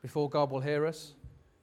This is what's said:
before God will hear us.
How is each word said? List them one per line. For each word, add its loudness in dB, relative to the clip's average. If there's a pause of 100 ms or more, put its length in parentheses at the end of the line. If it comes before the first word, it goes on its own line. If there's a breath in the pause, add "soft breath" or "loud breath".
before -2
God 4
will -2
hear 0
us. -6 (500)